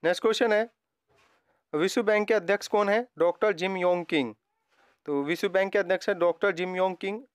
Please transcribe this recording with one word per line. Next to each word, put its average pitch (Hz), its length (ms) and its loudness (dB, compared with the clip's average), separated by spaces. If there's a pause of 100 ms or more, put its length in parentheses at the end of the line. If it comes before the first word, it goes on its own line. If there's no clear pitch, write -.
नेक्स्ट 175 180 0
क्वेश्चन 220 300 2
है, 214 180 0 (1040)
विश्व 185 280 0
बैंक 208 260 2
के 226 60 2
अध्यक्ष 196 320 0
कौन 208 220 0
है? 220 180 0 (120)
डॉक्टर 175 340 2
जिम 185 240 -4
योंग 180 280 0
किंग, 127 300 -2 (720)
तो 143 160 -2
विश्व 165 260 -2
बैंक 190 240 0
के 208 60 2
अध्यक्ष 185 300 -2
है 208 60 0
डॉक्टर 175 360 0
जिम 180 260 -6
योंग 185 200 -2
किंग। 202 260 -8 (120)